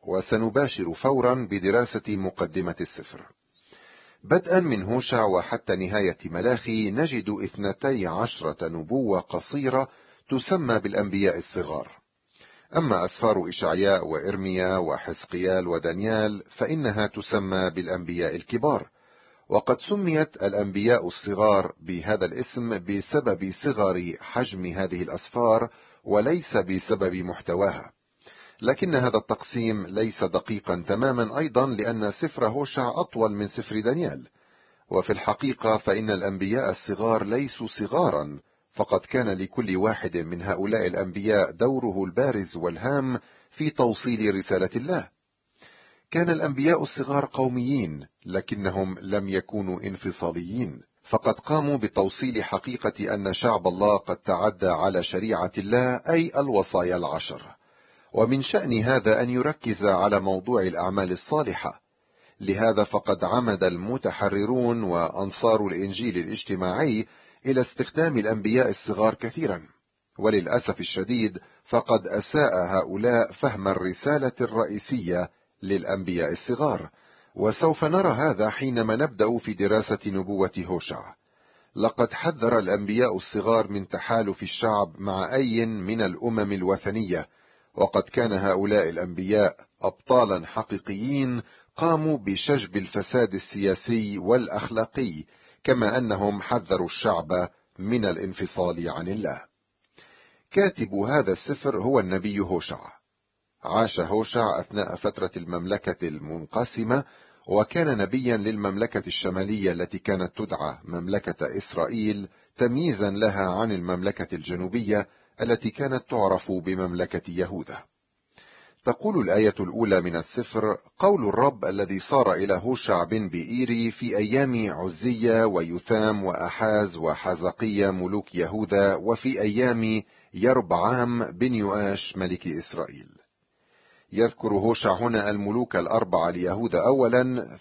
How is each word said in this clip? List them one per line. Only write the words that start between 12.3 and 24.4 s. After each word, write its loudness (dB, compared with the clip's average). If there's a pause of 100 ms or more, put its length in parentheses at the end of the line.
أما 2
أسفار 2
إشعياء 2
وإرميا -2
وحزقيال -2
ودانيال -2 (140)
فإنها 0
تسمى -2
بالأنبياء -4
الكبار، -2 (640)
وقد 2
سميت 0
الأنبياء 2
الصغار 2 (140)
بهذا -2
الاسم -4
بسبب -2 (100)
صغر 0
حجم -4